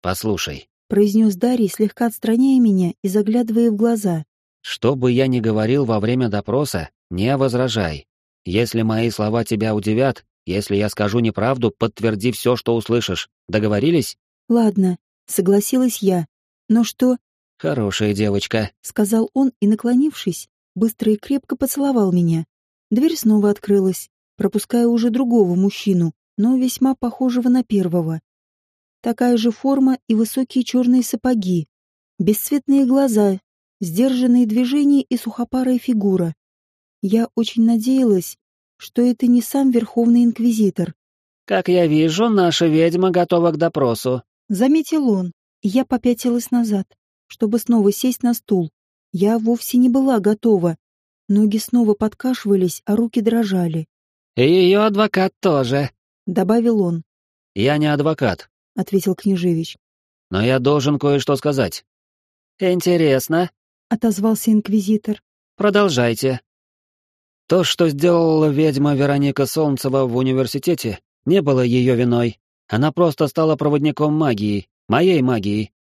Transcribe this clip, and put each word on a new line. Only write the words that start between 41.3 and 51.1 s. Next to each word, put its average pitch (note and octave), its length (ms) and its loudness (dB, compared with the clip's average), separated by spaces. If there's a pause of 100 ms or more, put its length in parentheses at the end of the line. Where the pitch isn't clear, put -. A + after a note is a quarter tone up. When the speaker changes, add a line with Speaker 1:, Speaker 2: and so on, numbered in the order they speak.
Speaker 1:
«Как F#3 240 -2
я F3+ 180 4
вижу, D#3+ 400 2
наша F3 400 2
ведьма E3+ 440 2
готова E3+ 400 2
к D#3 60 -6
допросу», B2+ 640 -2 (260)
Speaker 2:
заметил C#4 600 0
он, F#3 220 -2 (300)
и G#3 80 -2
я B3+ 160 0
попятилась A#3+ 680 -2
назад, G#3+ 340 -2 (420)
чтобы A3+ 320 -2
снова G#3 340 2
сесть - 300 -4
на A#3+ 100 0
стул. F#3 380 -2 (420)
Я G#3 260 0
вовсе A#3 380 -2
не B3 100 4
была C4 320 2
готова. G3 560 0 (540)